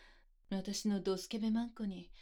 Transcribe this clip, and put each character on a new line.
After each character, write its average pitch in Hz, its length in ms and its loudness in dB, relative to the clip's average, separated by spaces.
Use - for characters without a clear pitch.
私 202 380 0
の 202 120 4
ド 190 160 4
ス 185 120 -6
ケ 233 100 -2
ベ 220 120 2
マ 233 140 4
ン 233 60 -4
コ 226 140 -6
に 175 260 -4